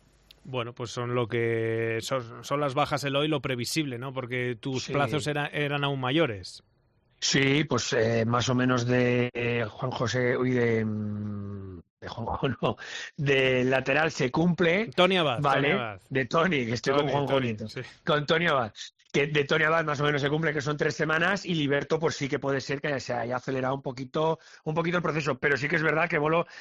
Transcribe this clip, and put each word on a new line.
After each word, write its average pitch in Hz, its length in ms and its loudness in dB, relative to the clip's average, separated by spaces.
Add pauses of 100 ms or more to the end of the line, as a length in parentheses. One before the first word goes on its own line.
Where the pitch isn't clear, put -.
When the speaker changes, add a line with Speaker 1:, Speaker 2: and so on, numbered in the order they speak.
(460)
Speaker 1:
Bueno, 123 280 -6
pues 120 180 -10
son 120 220 -4
lo 123 140 0
que 113 720 0
son, 120 460 -6
son 143 160 -2
las 143 120 -2
bajas, 143 300 0
Eloy, 139 240 0
lo 151 140 0
previsible, 131 560 -2
¿no? 131 160 -10
Porque 123 440 -4
tus 131 280 -4
Speaker 2:
Sí. 139 80 -8
Speaker 1:
plazos 143 340 0
era-, 147 200 -2
eran 143 360 -2
aún 143 160 -2
mayores. 127 640 -2 (560)
Speaker 2:
Sí, 139 460 2
pues, 123 280 -2
eh, 117 320 4
más 117 220 2
o 131 80 2
menos 127 300 2
de, 123 480 2
eh, 120 360 -2
Juan 127 220 -6
José, 123 460 0
uy, 127 140 2
de, 117 340 2
mm, 104 920 -6 (200)
de - 80 -12
Juanjo, - 400 -4
<laughs> 123 140 -4
no, 120 160 0 (400)
de 131 480 4
lateral 135 460 2
se 131 200 0
cumple. 175 640 2
Speaker 1:
Toni 185 220 4
Abad, 147 240 0
Speaker 2:
Vale, 139 280 4
Speaker 1:
Toni 165 120 2
Abad. 107 280 -8
Speaker 2:
de 131 160 0
Toni, 160 400 2
que 113 80 -2
estoy 131 200 0
Speaker 1:
Toni, 147 140 4
Speaker 2:
con 131 40 -2
Juanjo 139 220 0
Speaker 1:
Toni, 131 140 2
Speaker 2:
Nieto. 110 200 -6
Speaker 1:
sí. 127 140 -10 (240)
Speaker 2:
Con 147 220 2
Toni 170 200 2
Abad, 131 240 2 (400)
que 147 160 4
de 147 180 2
Toni 160 200 2
Abad 160 180 4
más 147 160 -2
o 143 40 0
menos 147 180 2
se 143 80 2
cumple, 151 240 0
que 151 80 -2
son 147 160 -2
tres 151 180 0
semanas, 165 480 0
y 180 120 -2
Liberto, 143 440 0
pues 151 160 0
sí 139 140 -4
que 143 80 -2
puede 139 240 -2
ser 139 200 -6
que 143 180 -2
se - 160 -6
haya 120 220 -4
acelerado 131 360 -2
un 139 80 -6
poquito, 147 560 -2 (260)
un 156 120 -4
poquito 170 220 0
el 165 60 -2
proceso, 147 360 0
pero 143 180 2
sí 135 100 -2
que 170 80 0
es 156 80 2
verdad 160 240 2
que 165 120 2
Bolo 160 260 2 (160)